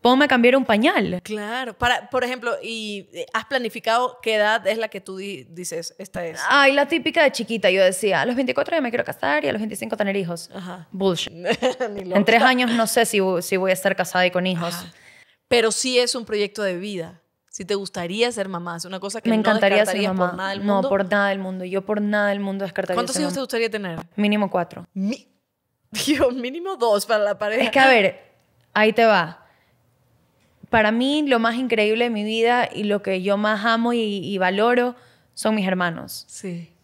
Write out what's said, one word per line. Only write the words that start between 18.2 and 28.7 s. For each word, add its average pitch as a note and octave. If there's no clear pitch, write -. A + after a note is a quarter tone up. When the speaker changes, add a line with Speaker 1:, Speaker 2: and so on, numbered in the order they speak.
Speaker 2:
ser G3
mamá, F3
es E3
una F#3
cosa G#3
que A#3
Speaker 1:
Me A3
Speaker 2:
no -
Speaker 1:
encantaría G#3
ser F#3+
Speaker 2:
descartarías F#3+
Speaker 1:
mamá. F3+
Speaker 2:
por F3
nada F#3+
del G3
Speaker 1:
No, G3+
Speaker 2:
mundo. G3
Speaker 1:
por F#3+
nada G3+
del G3
mundo. F#3
Yo F#3
por G#3
nada G#3
del G3+
mundo G3
descartaría F#3
Speaker 2:
¿Cuántos A#3+
Speaker 1:
ser -
Speaker 2:
hijos D4
Speaker 1:
mamá. -
Speaker 2:
te C#4
gustaría A#3
tener? F#3+
Speaker 1:
Mínimo G#3
cuatro. F3
Speaker 2:
Mi-, G3
<laughs> -
Dios, C4
mínimo D#4
dos A3
para G#3+
la G3+
pareja. G#3+
Speaker 1:
Es A#3+
que, C4+
a C4+
ver, A3